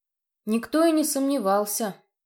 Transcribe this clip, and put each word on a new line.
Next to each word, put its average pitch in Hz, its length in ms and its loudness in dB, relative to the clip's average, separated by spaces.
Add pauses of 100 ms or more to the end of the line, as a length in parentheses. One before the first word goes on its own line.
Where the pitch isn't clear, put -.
(440)
Никто 233 400 0
и 339 80 6
не 311 120 2
сомневался. 214 880 -2 (320)